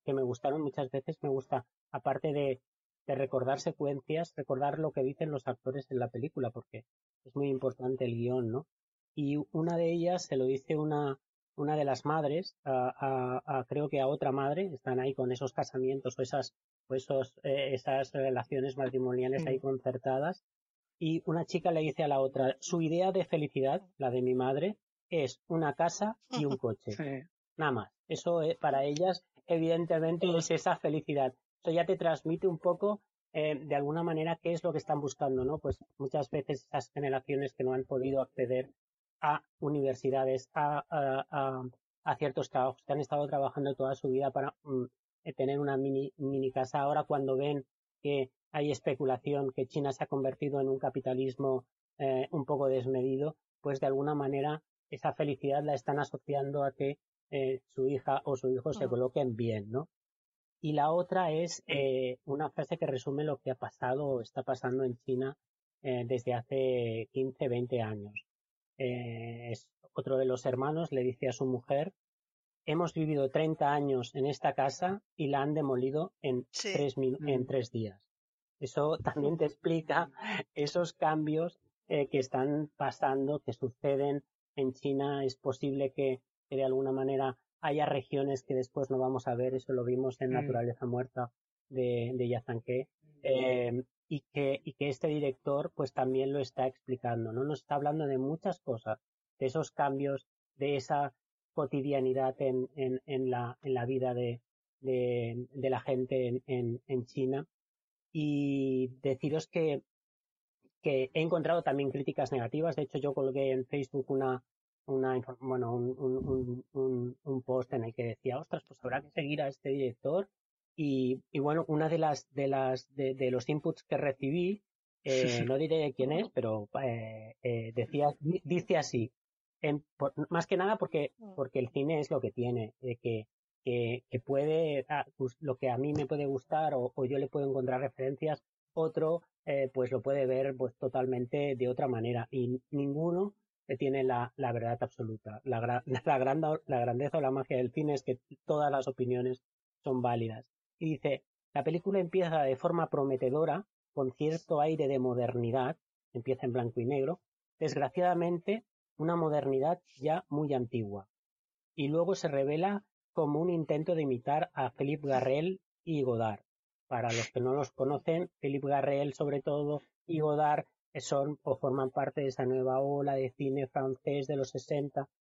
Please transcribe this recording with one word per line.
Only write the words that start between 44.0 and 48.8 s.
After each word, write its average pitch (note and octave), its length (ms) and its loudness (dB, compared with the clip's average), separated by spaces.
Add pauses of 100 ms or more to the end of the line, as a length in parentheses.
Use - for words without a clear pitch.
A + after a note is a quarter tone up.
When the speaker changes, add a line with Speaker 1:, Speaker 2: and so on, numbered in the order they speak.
Speaker 1:
vida C3 220 2
para, C#3 320 -4
mm, C3 220 -2 (400)
eh, D3+ 80 -8
tener C#3 260 0
una C#3+ 180 0
mini, C3+ 400 0
mini C3+ 340 -2
casa, C3 280 -2
ahora D3 240 2
cuando C3+ 320 0
ven C#3 300 0 (360)
que C#3 300 0 (200)
hay D3+ 200 0
especulación, C3+ 800 0